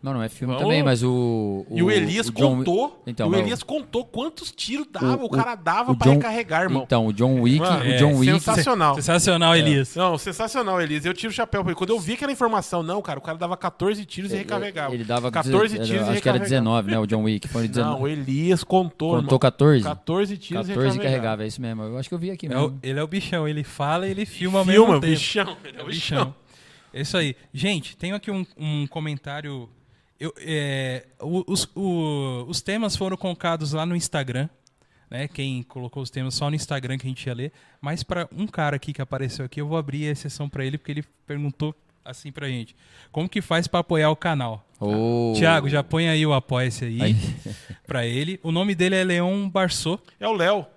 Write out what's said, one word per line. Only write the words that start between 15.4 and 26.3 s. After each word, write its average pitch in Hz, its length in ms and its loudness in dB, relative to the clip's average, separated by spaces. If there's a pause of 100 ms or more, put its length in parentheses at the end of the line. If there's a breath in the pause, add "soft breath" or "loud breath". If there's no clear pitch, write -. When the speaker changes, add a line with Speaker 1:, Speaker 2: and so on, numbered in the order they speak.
Speaker 1:
deze-, 110 120 -2
Speaker 2:
tiros 107 160 0
e - 40 0
Speaker 1:
acho 104 100 0
que 127 80 2
era 123 80 4
Speaker 2:
recarregava. - 60 0
Speaker 1:
dezenove, 113 480 2
né? 110 80 2
O 107 80 0
John 107 160 2
Wick. 107 240 0
Foi 117 160 -2
Speaker 2:
Não, 113 60 0
Speaker 1:
dezenove. 131 340 0
Speaker 2:
o 139 40 0
Elias 151 560 2
contou, 175 480 0
Speaker 1:
Contou 165 120 4
Speaker 2:
irmão. 151 160 4
Speaker 1:
quatorze? 139 440 6
Speaker 2:
Quatorze 180 540 -2
tiros 180 320 -6
e - 40 -4
Speaker 1:
Quatorze 127 240 2
Speaker 2:
recarregava. 131 60 -2
Speaker 1:
carregava, 113 400 0
é 110 40 -4
isso 113 140 -10
mesmo. 113 220 -6
Eu 113 140 -8
acho 131 120 -8
que - 40 -8
eu 175 60 -6
vi 175 100 -6
aqui 185 160 -10
Speaker 3:
É 151 40 -6
Speaker 1:
mesmo. 135 180 0
Speaker 3:
o, 135 160 -6
ele 135 160 -4
é 151 40 -2
o 160 40 -6
bichão, 170 400 -2
ele 151 160 -4
fala 156 440 -2
e 196 40 -4
ele 196 160 -4
filma 185 320 -2
ao 190 60 4
Speaker 2:
Filma, 202 220 8
Speaker 3:
mesmo 160 140 6
tempo. 160 120 4
Speaker 2:
bichão, 185 520 -2
ele 135 120 -18
é - 20 -18
o - 20 -10
Speaker 3:
É - 20 -10
o 139 40 -10
Speaker 2:
bichão. 151 380 -2
Speaker 3:
bichão. 135 100 -10 (580 soft breath)